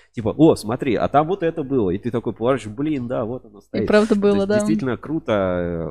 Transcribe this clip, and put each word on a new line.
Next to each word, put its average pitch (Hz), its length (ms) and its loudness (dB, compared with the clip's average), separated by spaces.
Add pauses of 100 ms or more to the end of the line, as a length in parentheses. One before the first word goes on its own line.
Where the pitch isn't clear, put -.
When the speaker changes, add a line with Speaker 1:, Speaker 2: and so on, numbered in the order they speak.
(120)
Speaker 1:
типа, 107 240 -4
«О, 143 200 8
смотри, 117 400 -2
а 85 100 2
там 151 220 2
вот 190 160 -4
это 165 180 -2
было», 127 280 0
и 90 80 0
ты 113 120 -6
такой 117 220 -4
поворачиваешь, 110 440 -2
«Блин, 143 300 -4
да, 127 180 -4
вот 120 200 -8
оно 104 140 -20
Speaker 2:
И - 40 -20
Speaker 1:
стоит». - 240 -4
Speaker 2:
правда 208 300 4
Speaker 1:
То 202 40 -2
Speaker 2:
было, 202 160 2
Speaker 1:
есть 196 120 0
Speaker 2:
да. 202 80 0
Speaker 1:
действительно 208 400 0
круто, 151 360 -4
э, 87 580 0